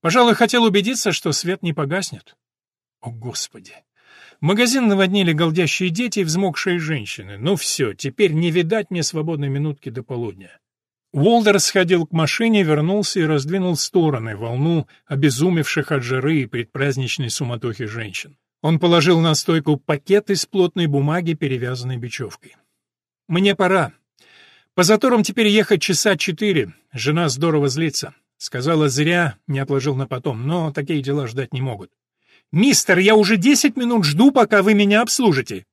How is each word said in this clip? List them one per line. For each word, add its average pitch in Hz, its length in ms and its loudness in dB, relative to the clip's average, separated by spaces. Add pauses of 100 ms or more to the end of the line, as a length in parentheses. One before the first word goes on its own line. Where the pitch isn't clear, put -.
Пожалуй, 240 340 4
хотел 240 280 2
убедиться, 214 480 0
что 156 220 -4
свет 180 300 -4
не 170 100 -2
погаснет. 151 640 -6 (640)
О, 120 100 -12
Господи! 113 640 -12 (640)
Магазин 233 480 2
наводнили 190 440 2
галдящие 170 580 0
дети 214 300 -4
и 185 40 0
взмокшие 175 540 -2
женщины. 107 600 -8
Ну 165 180 -2
всё, 113 380 -4
теперь 160 380 0
не 165 180 0
видать 180 400 -2
мне 175 120 -4
свободной 151 460 -4
минутки 143 400 -4
до 123 140 -12
полудня. 107 560 -10 (540)
Уолдер 208 480 4
сходил 175 460 2
к - 60 -12
машине, 202 500 2
вернулся 170 580 0
и 165 40 2
раздвинул 160 500 0
в 147 60 -4
стороны 127 560 0
волну 131 520 -2 (180)
обезумевших 147 840 0
от 135 100 -2
жары 131 380 0
и 123 60 -4
предпраздничной 127 840 -4
суматохи 120 540 -6
женщин. 107 520 -12 (260)
Он 160 160 2
положил 170 420 4
на 160 140 2
стойку 156 420 0
пакет 190 540 -2
из 196 160 -2
плотной 180 400 0
бумаги, 156 480 0
перевязанной 127 640 -6
бечёвкой. 117 600 -12 (720)
«Мне 190 260 2
пора. 185 380 2 (840)
По 180 100 2
заторам 220 380 4
теперь 214 260 0
ехать 202 340 2
часа 196 340 0
четыре. 160 580 -2 (180)
Жена 147 360 -2
здорово 143 400 0
злится. 139 460 -4 (240)
Сказала, 151 500 0
зря 151 480 0 (100)
не 139 120 -4
отложил 139 360 -2
на 131 120 -4
потом, 127 400 -6
но 160 260 -2
такие 147 300 -4
дела 139 240 -4
ждать 123 260 -8
не 131 80 -6
могут». 110 300 -8 (640)
«Мистер, 214 460 2
я 202 180 6
уже 214 200 4
десять 269 400 2
минут 240 280 0
жду, 160 260 6
пока 220 320 4
вы 208 120 4
меня 208 280 4
обслужите». 143 720 0